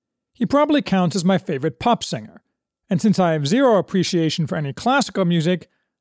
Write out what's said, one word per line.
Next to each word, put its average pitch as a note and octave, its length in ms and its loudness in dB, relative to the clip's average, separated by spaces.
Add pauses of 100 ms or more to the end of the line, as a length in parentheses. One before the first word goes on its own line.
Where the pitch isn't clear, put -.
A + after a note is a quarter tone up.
(340)
He G#3+ 140 -2
probably D4 340 2
counts F#3 340 0
as F3+ 80 -4
my F#3 140 2
favorite B2 420 -6
pop A#3+ 240 0
singer, G#2+ 380 -10 (480)
and F#3 100 0
since G3+ 200 2
I E3+ 140 2
have D3 140 -2
zero A#3 300 4
appreciation E3 680 -2
for F3+ 80 -6
any D3 180 -6
classical A#3+ 520 -2
music, E3+ 440 0 (320)